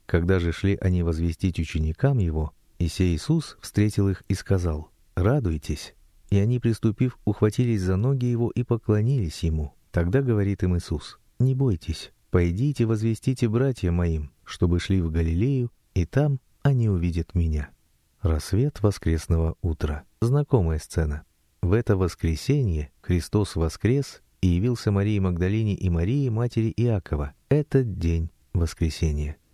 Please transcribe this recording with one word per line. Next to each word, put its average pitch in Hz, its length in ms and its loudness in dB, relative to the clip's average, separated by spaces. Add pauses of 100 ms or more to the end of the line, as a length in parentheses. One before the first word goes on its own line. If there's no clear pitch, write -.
Когда 90 320 2
же 85 140 0
шли 98 280 0
они 90 220 2
возвестить 85 580 -2
ученикам 80 560 0
его, 78 380 -2 (240)
и 85 100 0
сей 90 260 2
Иисус 151 460 -2
встретил 104 480 0
их 92 200 -2
и - 40 -2
сказал: 87 580 -2 (240)
"Радуйтесь". 92 800 -2 (360)
И 101 80 4
они, 117 220 2
приступив, 117 680 0
ухватились 107 560 0
за 95 140 0
ноги 123 280 0
его 120 240 0
и 127 140 -4
поклонились 110 800 0
ему. 78 320 -2 (160)
Тогда 90 320 2
говорит 101 400 0
им 90 160 2
Иисус: - 400 -8 (200)
"Не 131 160 2
бойтесь, 117 560 -4 (200)
пойдите 101 560 2
возвестите 113 640 0
братьям 113 460 0
моим, 80 340 0 (140)
чтобы 87 360 0
шли 95 220 2
в 82 80 -2
Галилею, 95 600 0 (220)
и 87 140 0
там 139 340 0 (220)
они 123 260 2
увидят 87 460 0
меня". 80 340 0 (540)
Рассвет 95 580 0
воскресного 82 800 0
утра. 76 440 -4 (180)
Знакомая 117 560 2
сцена. 78 460 -4 (360)
В 90 140 2
это 110 240 2
воскресенье 85 920 -2 (120)
Христос 90 540 -2
воскрес 104 680 -2 (200)
и 92 60 4
явился 107 420 0
Марии 101 280 0
Магдалине 95 560 0
и 90 160 -2
Марии, 117 400 0
матери 113 440 -2
Иакова. 98 600 -2 (160)
Этот 135 480 0
день 82 320 0 (240)
воскресенья. 78 840 -2 (180)